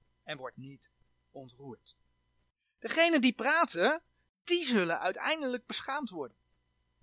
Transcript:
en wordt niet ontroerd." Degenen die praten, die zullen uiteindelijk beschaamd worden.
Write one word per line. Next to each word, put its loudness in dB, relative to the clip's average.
en -10
wordt -12
niet -18
ontroerd." -18
Degenen 4
die 6
praten, 2
die 0
zullen 2
uiteindelijk -2
beschaamd -6
worden. -12